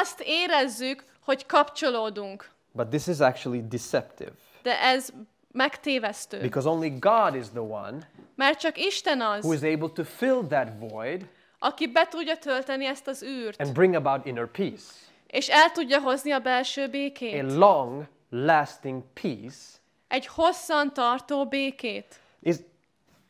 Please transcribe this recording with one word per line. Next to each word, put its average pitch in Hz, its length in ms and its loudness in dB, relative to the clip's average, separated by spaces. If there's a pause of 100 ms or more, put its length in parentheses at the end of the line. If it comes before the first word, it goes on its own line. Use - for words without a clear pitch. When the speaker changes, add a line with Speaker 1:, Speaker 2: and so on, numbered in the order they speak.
Speaker 1:
azt - 240 -2
érezzük, 277 760 0 (220)
hogy 254 200 -2
kapcsolódunk. 220 1040 0 (220)
Speaker 2:
But 117 160 -4
this 143 200 -4
is 170 120 0
actually 127 480 2
deceptive. - 640 -6 (300)
Speaker 1:
De 247 200 0
ez 262 280 2 (420)
megtévesztő. 254 880 -4
Speaker 2:
Because 131 300 -2
only 160 200 0 (100)
God 202 360 4
is 123 140 -6
the 117 120 -8
one 107 360 -10 (380)
Speaker 1:
Mert 285 240 2
csak 320 180 -4
Isten 349 440 -2
az, 214 220 -2
Speaker 2:
who 160 100 2
is 147 80 -2
able 156 320 0
to 170 100 -4
fill 254 460 0
that 131 180 2 (120)
void 113 460 -8 (340)
Speaker 1:
aki 196 280 -2
be 330 220 2
tudja 320 280 -4
tölteni 269 480 -4
ezt 277 220 -6
az - 160 -8
űrt. 240 380 -8
Speaker 2:
and 143 120 -4
bring 175 220 6
about 139 300 0
inner 120 220 -6
peace. 202 360 -6 (440)
Speaker 1:
És 285 220 -4
el 320 220 8
tudja 302 280 2
hozni 269 320 -2
a 277 80 2
belső 262 480 -2
békét. 262 560 -6
Speaker 2:
A 135 140 -2
long-lasting 143 1500 2 (180)
peace. 120 360 -6 (500)
Speaker 1:
Egy 262 180 -4
hosszan 320 680 0
tartó 269 540 0
békét. 262 720 -6 (240)
Speaker 2:
Is, 170 120 2 (760)